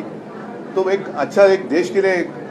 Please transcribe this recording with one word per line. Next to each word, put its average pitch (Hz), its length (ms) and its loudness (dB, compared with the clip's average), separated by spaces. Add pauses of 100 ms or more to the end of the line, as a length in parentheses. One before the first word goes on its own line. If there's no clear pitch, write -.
(760)
तो 185 160 2
एक 196 140 0 (120)
अच्छा, 147 280 4
एक 190 240 4
देश 165 220 0
के 190 120 2
लिए 190 100 2
एक 175 180 -2 (200)